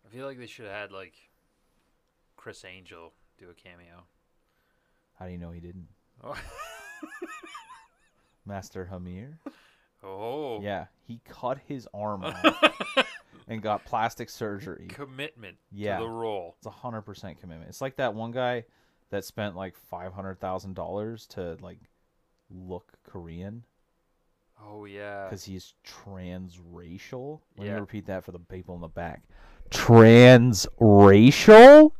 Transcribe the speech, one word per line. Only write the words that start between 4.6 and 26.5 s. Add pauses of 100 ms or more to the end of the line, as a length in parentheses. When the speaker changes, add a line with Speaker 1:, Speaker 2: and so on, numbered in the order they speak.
Speaker 2:
How
do
you
know
he
didn't? (360)
Speaker 1:
Oh. (600)
<laughs> (1400)
Speaker 2:
Master
Hamir? (640)
Speaker 1:
Oh.
Speaker 2:
Yeah, (220)
he
cut (100)
his
arm
off
Speaker 1:
<laughs> (400)
Speaker 2:
and
got
plastic
surgery.
Speaker 1:
Commitment (140)
Speaker 2:
Yeah.
Speaker 1:
to
the
role.
Speaker 2:
It's
a
hundred
percent
commitment.
It's
like
that
one
guy (460)
that
spent,
like,
five
hundred
thousand
dollars
to,
like, (720)
look (100)
Korean. (1000)
Speaker 1:
Oh,
yeah.
Speaker 2:
'Cause
he's (100)
transracial. (160)